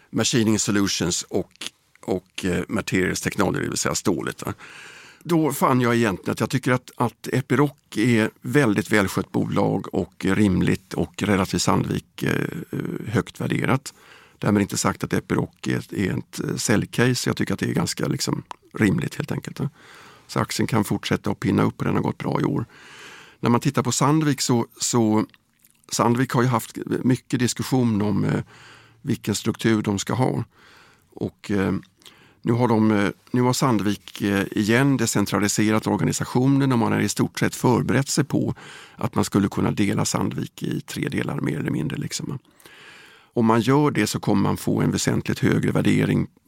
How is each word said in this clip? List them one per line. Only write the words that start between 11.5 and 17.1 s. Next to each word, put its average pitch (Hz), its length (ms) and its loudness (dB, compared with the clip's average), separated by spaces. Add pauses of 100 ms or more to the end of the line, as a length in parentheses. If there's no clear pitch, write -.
Sandvik, - 600 -2
eh, - 240 -2 (600)
högt - 340 -4
värderat. 123 520 -2 (460)
Därmed 104 220 2
inte 101 160 -4
sagt - 260 -2
att 90 100 -4
Epiroc - 360 -2 (180)
är 62 100 0
ett, - 160 -10
är - 240 -2
ett, - 220 -10
eh, - 160 -4
säljcase. 123 760 0